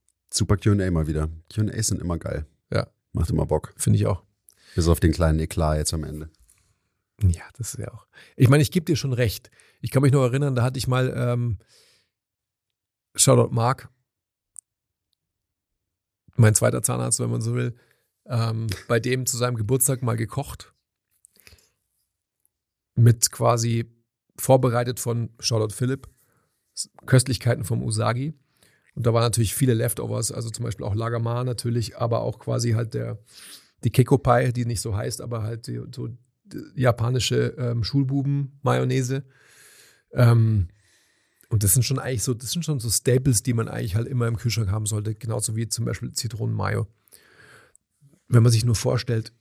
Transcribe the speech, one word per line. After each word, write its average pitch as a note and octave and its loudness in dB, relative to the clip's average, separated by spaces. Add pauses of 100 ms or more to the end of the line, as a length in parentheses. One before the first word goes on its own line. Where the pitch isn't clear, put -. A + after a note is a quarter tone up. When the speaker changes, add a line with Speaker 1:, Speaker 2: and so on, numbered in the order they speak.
(280)
Speaker 1:
Super G2+ 0
Q G#2+ 2
and G2+ 4
A F2+ 0
mal D#2+ 2
wieder. D#2 0 (240)
Q G#2+ -2
and G#2+ -2
As G#2+ -2
sind - -2
immer E2+ -4
geil. D2 -6 (280)
Speaker 2:
Ja. - -2 (260)
Speaker 1:
Macht E2 0
immer D#2 0
Bock. D#2 -2
Speaker 2:
Finde G#2+ 4
ich G#2 2
auch. G2+ -4 (500)
Speaker 1:
Bis E2 4
auf E2 4
den E2 4
kleinen D#2+ 2
Eklat D#2 0
jetzt D2+ -2
am D#2 -4
Ende. D2+ -10 (920)
Speaker 2:
Ja, F#2 2 (140)
das - -10
ist - -12
ja G#2+ -12
auch. - -20 (280)
Ich A#2+ 6
meine, D3 6
ich - 0
geb E3+ -2
dir D#3+ 0
schon C3+ -4
recht. A#2 -2 (300)
Ich A#2+ -8
kann C3 2
mich C#3 4
noch C#3 4
erinnern, C3+ 0
da A#2 2
hatte C3 -2
ich C3 -4
mal, B2+ 0
ähm, A#2+ -2 (1600)
Shoutout B2 4
Mark, A#2+ -2 (2500)
mein A2 6
zweiter A#2+ 2
Zahnarzt, B2 -4
wenn A#2+ -2
man A#2 -4
so A#2 -4
will, B2 -4 (480)
ähm, A2+ -4 (200)
bei A#2 0
dem B2 -2
zu A#2+ -4
seinem B2 -2
Geburtstag B2 -2
mal A2+ -2
gekocht. - -8 (2250)
Mit A#2 4
quasi A#2 0 (480)
vorbereitet B2+ 2
von A#2 -2 (100)
Shoutout A2 0
Philipp, C3 -4 (640)
S-, - -10 (160)
Köstlichkeiten A#2+ 2
vom A#2 -4
Usagi. A#2 -2 (640)
Und A#2 -6
da A2+ 4
waren A#2 4
natürlich A#2 0
viele B2+ 4
Leftovers, A2+ -2
also A#2 -8
zum A2+ -10
Beispiel - -8
auch G2+ -2
Lagamar A#2 -2
natürlich, A#2+ -4
aber A#2 -2
auch A2+ -6
quasi A#2+ -2
halt A2+ 0
der, A#2 -6 (640)
die A#2 0
Kekko C3 6
Pie, B2 2
die A#2+ -4
nicht - -2
so G#2+ -4
heißt, A#2 -6
aber A#2 -8
halt A#2 -8
die, A#2+ -8 (120)
so A#2+ -8 (340)
die - -10
japanische, B2 0
ähm, A#2+ -2
Schulbuben-Mayonnaise. C3+ 0 (880)
Ähm, A2+ 4 (800)
und G#2 2
das G2 4
sind B2 4
schon C3 -2
eigentlich B2 -4
so, C3 -2
das A2 -8
sind F3 -4
schon D3 -2
so A2+ -6
Staples, B2+ 2
die B2 0
man A2+ -2
eigentlich A2+ -4
halt A#2 -2
immer B2 -2
im A#2 -2
Kühlschrank A2 -2
haben G#2+ -2
sollte, G#2+ -4
genauso A2 -4
wie A2+ -2
zum A#2 -4
Beispiel A#2 -6
Zitronen-Mayo. G#2+ -4 (1400)
Wenn A#2 6
man A#2+ 6
sich A2+ 2
nur A#2 2
vorstellt A#2+ -2